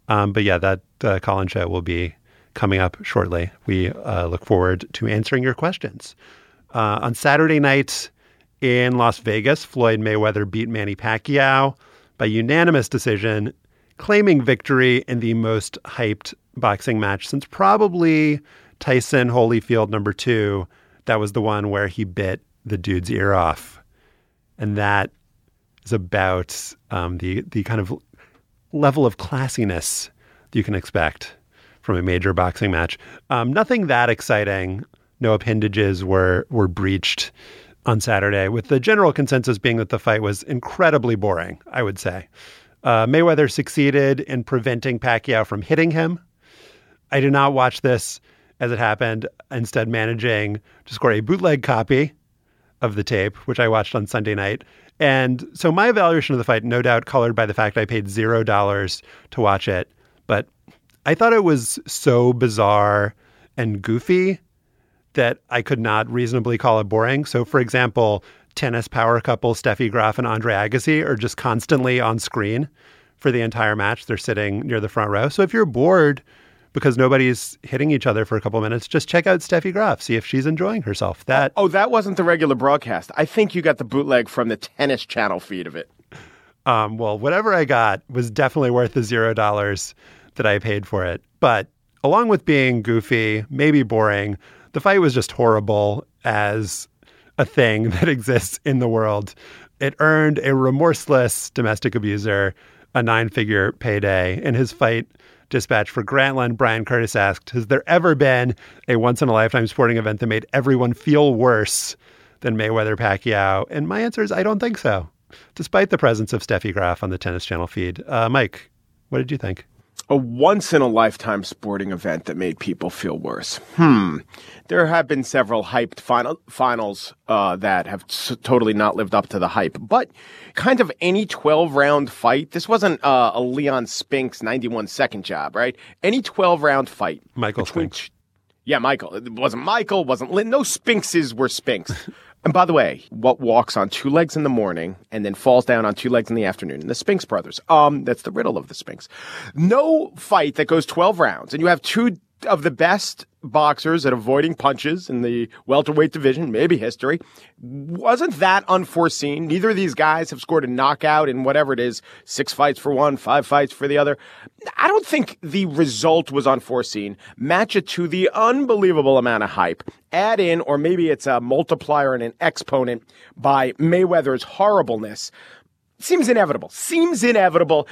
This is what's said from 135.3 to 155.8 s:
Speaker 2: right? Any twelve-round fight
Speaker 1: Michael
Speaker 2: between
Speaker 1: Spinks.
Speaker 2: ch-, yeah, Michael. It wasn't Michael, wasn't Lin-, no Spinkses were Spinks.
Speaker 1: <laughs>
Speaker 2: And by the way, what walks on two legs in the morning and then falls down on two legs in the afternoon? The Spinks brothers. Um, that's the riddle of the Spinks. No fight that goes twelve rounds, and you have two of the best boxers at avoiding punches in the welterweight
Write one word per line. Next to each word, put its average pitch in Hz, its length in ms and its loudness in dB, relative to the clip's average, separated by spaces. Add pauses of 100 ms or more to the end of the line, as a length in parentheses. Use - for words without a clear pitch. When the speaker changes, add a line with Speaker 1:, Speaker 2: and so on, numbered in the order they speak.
Speaker 2:
right? 123 200 -2 (280)
Any 220 180 0
twelve-round 151 680 2
fight 82 340 -8 (120)
Speaker 1:
Michael 110 280 -4
Speaker 2:
between 160 220 -4
Speaker 1:
Spinks. - 120 -10
Speaker 2:
ch-, - 140 -14 (540)
yeah, 139 140 0
Michael. 117 360 -4
It 117 160 -12
wasn't 123 320 -4
Michael, 196 400 -2
wasn't 127 280 -4
Lin-, 214 180 -2
no 269 140 0
Spinkses 170 720 -2
were 123 140 -2
Spinks. - 680 -6
Speaker 1:
<laughs> - 40 -20 (260)
Speaker 2:
And 170 60 2
by 180 140 4
the 180 80 0
way, 98 360 0
what 120 300 0
walks 117 380 2
on 98 100 0
two - 220 -6
legs 160 260 0
in 156 80 -2
the 143 60 0
morning 92 480 -2 (160)
and 107 100 -6
then 101 100 -4
falls 123 300 4
down 113 220 2
on 104 100 -2
two - 140 -6
legs 117 200 0
in 117 60 -4
the 113 80 0
afternoon? 80 440 -6
The - 60 -6
Spinks - 300 -2
brothers. - 460 -6
Um, 147 340 4
that's 123 200 -4
the - 80 -10
riddle 95 260 -4
of 71 100 -10
the - 60 -20
Spinks. - 340 -18 (480)
No 277 600 2
fight 156 380 0
that 151 100 0
goes 165 200 2
twelve 202 360 0
rounds, 92 320 0
and 151 80 -6
you 170 60 2
have 170 140 2
two 226 360 0 (280)
of 143 180 0
the 160 80 0
best 170 540 -2 (200)
boxers 151 600 0
at 127 80 2
avoiding 135 400 0
punches 180 560 -2
in 123 120 -4
the 120 280 -4 (160)
welterweight 147 460 2